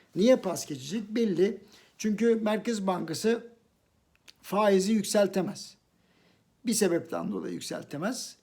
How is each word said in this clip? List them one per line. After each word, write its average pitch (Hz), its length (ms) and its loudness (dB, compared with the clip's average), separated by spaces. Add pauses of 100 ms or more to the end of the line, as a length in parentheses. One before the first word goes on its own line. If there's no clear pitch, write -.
(160)
Niye 233 200 6
pas 175 300 -4
geçecek? 160 440 -8
Belli. 214 480 0 (400)
Çünkü 220 380 2
Merkez 214 520 -2
Bankası 185 600 -2 (920)
faizi 202 520 4
yükseltemez. 196 840 0 (880)
Bir 233 80 0
sebepten 170 580 0
dolayı 92 220 -6
yükseltemez. 160 880 -8